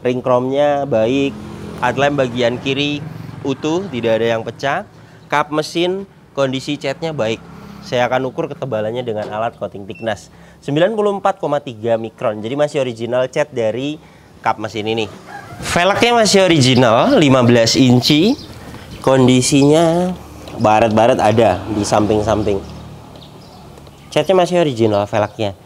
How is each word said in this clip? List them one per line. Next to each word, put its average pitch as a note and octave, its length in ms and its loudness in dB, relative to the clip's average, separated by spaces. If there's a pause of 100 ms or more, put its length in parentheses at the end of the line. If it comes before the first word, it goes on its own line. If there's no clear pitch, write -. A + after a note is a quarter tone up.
Ring B2+ 240 -2
chrome-nya C#3 640 0
baik. C3+ 480 0 (400)
Headlamp C3+ 480 0
bagian A#2+ 320 -2
kiri C#3+ 480 -4 (400)
utuh, D3+ 480 -4
tidak A2+ 240 0
ada A#2 160 0
yang A2+ 160 -2
pecah. C#3+ 400 -6 (400)
Kap D3 240 0
mesin F3 560 -2 (240)
kondisi C#3 480 -2
catnya D3+ 320 -4
baik. A2+ 240 -2 (480)
Saya B2 240 0
akan B2+ 240 -2
ukur D#3+ 160 -6
ketebalannya B2 560 -6
dengan G#2 240 -6
alat A2 320 -6
coating G2+ 240 -10
thickness. G#2+ 480 -8 (320)
Sembilan E3+ 320 0
puluh G#3 240 0
empat G3 160 -2
koma D3 240 -4
tiga A2+ 400 -4
mikron. A2+ 400 -6
Jadi A2+ 160 -6
masih D3 240 -2
original B2 480 -4
cat D3 240 -4
dari B2+ 480 -4 (400)
kap A2+ 160 -2
mesin G#2+ 320 -6
ini. A2+ 160 0 (520)
Velgnya G3 600 0
masih G3 320 4
original, C3 680 4
lima C3 280 4
belas A#2 320 4
inci. D3 600 4 (680)
Kondisinya C#3+ 1120 4 (400)
baret-baret A2 640 4
ada G#2+ 400 4 (160)
di G#2 80 0
samping-samping. G#2+ 760 0 (1500)
Catnya D3+ 240 0
masih F3 320 4
original A2 400 2
velgnya. G#2 480 -2 (120)